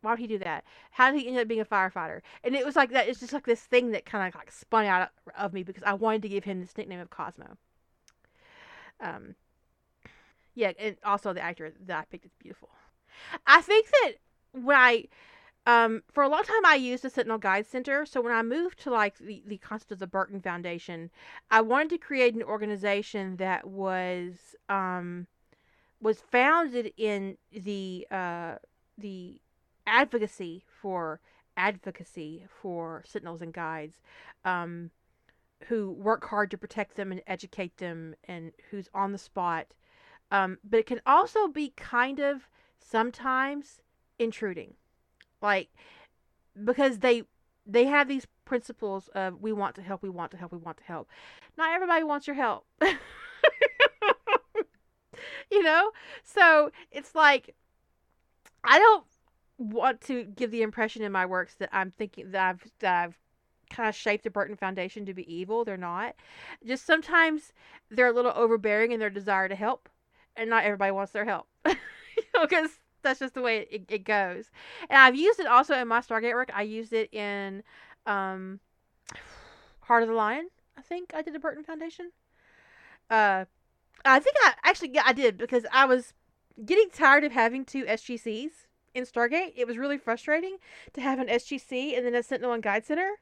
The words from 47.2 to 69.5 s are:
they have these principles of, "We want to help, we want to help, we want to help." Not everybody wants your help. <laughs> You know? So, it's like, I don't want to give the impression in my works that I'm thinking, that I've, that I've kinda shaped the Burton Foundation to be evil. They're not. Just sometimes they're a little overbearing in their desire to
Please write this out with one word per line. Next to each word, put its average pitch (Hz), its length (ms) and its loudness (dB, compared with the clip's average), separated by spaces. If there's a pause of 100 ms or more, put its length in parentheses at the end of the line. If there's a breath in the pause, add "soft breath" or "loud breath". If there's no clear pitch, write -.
they 240 200 4
have 285 220 4
these 269 200 -6 (180)
principles 220 640 -6
of, 190 320 -6
"We 220 120 -4
want 202 220 -6
to - 60 -20
help, 190 220 -10
we 196 60 -10
want 175 220 -10
to 185 60 -20
help, 175 140 -14
we 180 60 -14
want 165 200 -14
to - 60 -20
help." 160 260 -14 (480 loud breath)
Not 320 160 -2
everybody 349 300 2
wants 294 240 -4
your 285 80 -6
help. 233 360 -2
<laughs> - 40 -20 (2750 loud breath)
You 392 120 4
know? 330 280 4 (320 loud breath)
So, 320 480 6 (200 loud breath)
it's - 240 -12
like, 285 400 4 (1080)
I 269 160 8
don't 427 260 8 (520)
want 233 440 -2
to 240 220 -6
give 208 280 -6
the 226 100 -4
impression 220 420 -4
in 202 80 -6
my 185 140 0
works 185 300 -6
that - 160 -8
I'm 190 200 -4
thinking, 190 400 -12
that 190 180 0
I've, 180 300 -10
that 180 260 0
I've 170 120 -16 (520)
kinda 220 220 -4
shaped 208 320 -4
the 220 60 -6
Burton 202 260 -4
Foundation 190 500 -8
to 190 80 -12
be 180 200 -14
evil. 208 320 -4
They're 196 120 -8
not. 180 380 -8 (500 loud breath)
Just 254 200 -6
sometimes 320 680 2 (360 loud breath)
they're 247 180 4
a 240 60 4
little 247 220 2
overbearing 220 560 2
in 233 80 -4
their 214 100 -2
desire 190 400 -2
to 196 60 -6